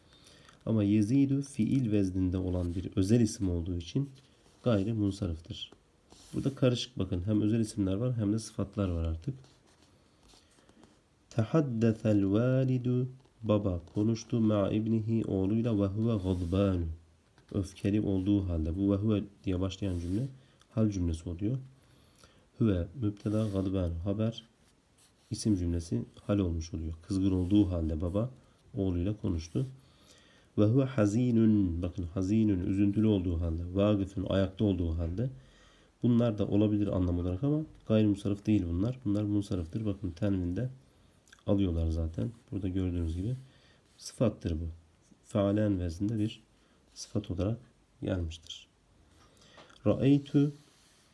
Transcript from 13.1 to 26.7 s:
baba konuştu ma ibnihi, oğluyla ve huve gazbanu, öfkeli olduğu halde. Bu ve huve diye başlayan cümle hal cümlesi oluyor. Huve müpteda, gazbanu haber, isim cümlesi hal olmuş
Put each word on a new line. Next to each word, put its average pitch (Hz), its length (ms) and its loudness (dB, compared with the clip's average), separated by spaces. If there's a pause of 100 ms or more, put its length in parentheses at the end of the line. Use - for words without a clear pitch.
baba 101 380 0 (120)
konuştu 110 460 0
ma 107 300 2
ibnihi, 110 560 0
oğluyla 104 560 0
ve 98 40 2
huve 107 380 0
gazbanu, 92 600 2 (640)
öfkeli 101 500 -2
olduğu 95 480 0
halde. 82 280 -2
Bu 98 140 2
ve 101 40 4
huve 101 280 2 (200)
diye 92 160 0
başlayan 92 400 -4
cümle 95 280 -4 (420)
hal 110 200 0
cümlesi 87 400 -4
oluyor. 101 280 -4 (1000)
Huve 92 300 2 (140)
müpteda, 107 520 -2
gazbanu 95 400 0 (100)
haber, 107 420 -2 (840)
isim 107 240 0
cümlesi 87 500 -2 (220)
hal 101 100 2
olmuş 85 360 -2